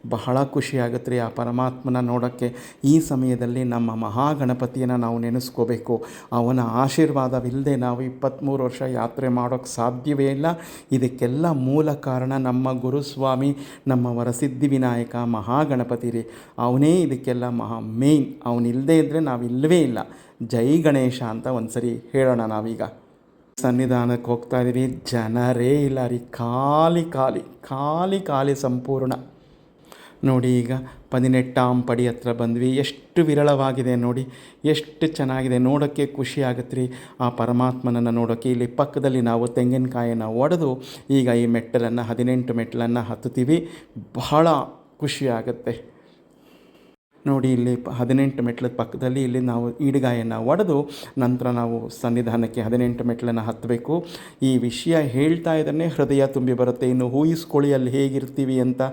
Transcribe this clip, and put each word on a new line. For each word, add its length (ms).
ಬಹಳ 300
ಖುಷಿ 340
ಆಗುತ್ತೆ 320
ರೀ 80
ಆ 100
ಪರಮಾತ್ಮನ 720
ನೋಡೋಕ್ಕೆ. 480
ಈ 160
ಸಮಯದಲ್ಲಿ 640
ನಮ್ಮ 300
ಮಹಾಗಣಪತಿಯನ್ನು 1000
ನಾವು 220
ನೆನೆಸ್ಕೋಬೇಕು. 840
ಅವನ 280
ಆಶೀರ್ವಾದವಿಲ್ಲದೆ 920
ನಾವು 260
ಇಪ್ಪತ್ತ್ಮೂರು 600
ವರ್ಷ 180
ಯಾತ್ರೆ 280
ಮಾಡೋಕ್ಕೆ 480
ಸಾಧ್ಯವೇ 540
ಇಲ್ಲ. 160
ಇದಕ್ಕೆಲ್ಲ 580
ಮೂಲ 420
ಕಾರಣ 440
ನಮ್ಮ 440
ಗುರುಸ್ವಾಮಿ, 720
ನಮ್ಮ 200
ವರಸಿದ್ಧಿ 500
ವಿನಾಯಕ 480
ಮಹಾಗಣಪತಿ 920
ರೀ. 140
ಅವನೇ 340
ಇದಕ್ಕೆಲ್ಲ 420
ಮಹಾ 320
ಮೇನ್. 240
ಅವನಿಲ್ಲದೆ 520
ಇದ್ದರೆ 220
ನಾವಿಲ್ಲವೇ 600
ಇಲ್ಲ. 180
ಜೈ 400
ಗಣೇಶ 400
ಅಂತ 240
ಒಂದ್ಸರಿ 460
ಹೇಳೋಣ 280
ನಾವೀಗ. 420
ಸನ್ನಿಧಾನಕ್ಕೆ 720
ಹೋಗ್ತಾ 300
ಇದೀವಿ. 500
ಜನರೇ 760
ಇಲ್ಲ 220
ರೀ, 120
ಖಾಲಿ 880
ಖಾಲಿ, 360
ಖಾಲಿ 520
ಖಾಲಿ 340
ಸಂಪೂರ್ಣ. 480
ನೋಡಿ, 260
ಈಗ 120
ಪದಿನೆಟ್ಟಾಂ 720
ಪಡಿ 260
ಹತ್ರ 240
ಬಂದ್ವಿ. 440
ಎಷ್ಟು 480
ವಿರಳವಾಗಿದೆ 720
ನೋಡಿ, 280
ಎಷ್ಟು 420
ಚೆನ್ನಾಗಿದೆ. 520
ನೋಡೋಕ್ಕೆ 480
ಖುಷಿ 360
ಆಗತ್ತೆ 340
ರೀ 100
ಆ 100
ಪರಮಾತ್ಮನನ್ನು 800
ನೋಡೋಕ್ಕೆ. 400
ಇಲ್ಲಿ 160
ಪಕ್ಕದಲ್ಲಿ 540
ನಾವು 280
ತೆಂಗಿನಕಾಯನ್ನು 840
ಒಡೆದು 260
ಈಗ 180
ಈ 180
ಮೆಟ್ಟಲನ್ನು, 560
ಹದಿನೆಂಟು 520
ಮೆಟ್ಟಲನ್ನು 560
ಹತ್ತುತ್ತೀವಿ. 480
ಬಹಳ 280
ಖುಷಿ 260
ಆಗುತ್ತೆ. 680
ನೋಡಿ, 240
ಇಲ್ಲಿ 240
ಪ-, 220
ಹದಿನೆಂಟು 440
ಮೆಟ್ಲದ 340
ಪಕ್ಕದಲ್ಲಿ 480
ಇಲ್ಲಿ 160
ನಾವು 460
ಈಡುಗಾಯನ್ನು 500
ಒಡೆದು 260
ನಂತರ 320
ನಾವು 380
ಸನ್ನಿಧಾನಕ್ಕೆ 800
ಹದಿನೆಂಟು 380
ಮೆಟ್ಲನ್ನು 440
ಹತ್ತಬೇಕು. 460
ಈ 160
ವಿಷಯ 420
ಹೇಳ್ತಾ 400
ಇದ್ದನ್ನೇ 420
ಹೃದಯ 300
ತುಂಬಿ 340
ಬರುತ್ತೆ. 300
ಇನ್ನು 180
ಊಹಿಸ್ಕೊಳ್ಳಿ 580
ಅಲ್ಲಿ 120
ಹೇಗಿರ್ತೀವಿ 720
ಅಂತ. 200